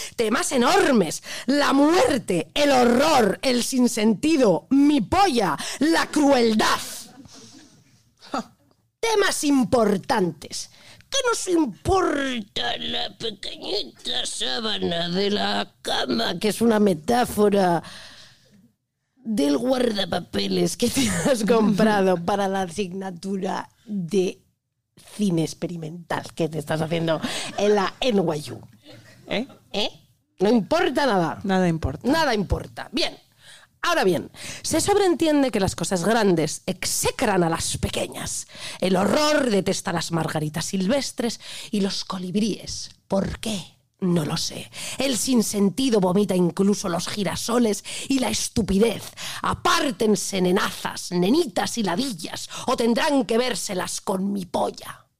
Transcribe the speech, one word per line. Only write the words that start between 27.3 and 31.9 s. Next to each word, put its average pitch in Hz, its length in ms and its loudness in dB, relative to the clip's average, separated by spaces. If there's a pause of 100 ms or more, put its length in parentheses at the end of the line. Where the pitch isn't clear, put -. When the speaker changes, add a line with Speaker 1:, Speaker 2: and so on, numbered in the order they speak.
Speaker 1:
en 208 180 2
la 190 260 0
N 208 200 2 (160)
Y 151 140 -10
U. - 100 -14 (680)
Speaker 2:
¿Eh? 226 180 -4 (260)
Speaker 1:
¿Eh? 208 160 -4 (520)
No 196 100 4
importa 285 560 2
nada. 180 380 0
Speaker 2:
Nada 190 240 2
importa. 156 380 -4